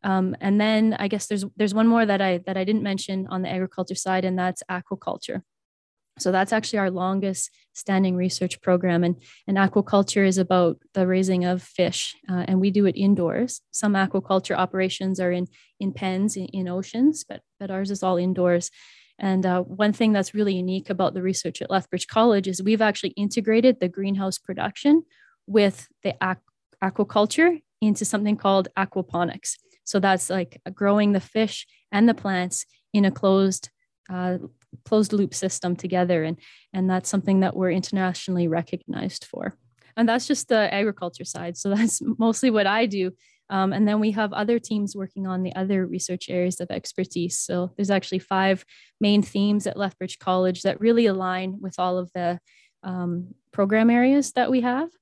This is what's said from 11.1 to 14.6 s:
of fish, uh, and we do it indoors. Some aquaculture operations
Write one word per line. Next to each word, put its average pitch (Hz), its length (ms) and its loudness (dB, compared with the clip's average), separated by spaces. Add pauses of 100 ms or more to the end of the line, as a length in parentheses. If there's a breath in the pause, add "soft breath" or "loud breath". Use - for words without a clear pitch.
of 180 180 0
fish, - 540 -2 (120)
uh, 180 200 -2
and 190 120 2
we 196 120 2
do 202 140 4
it 185 100 0
indoors. 196 640 0 (100)
Some 208 220 -2
aquaculture 190 640 0
operations 190 640 -2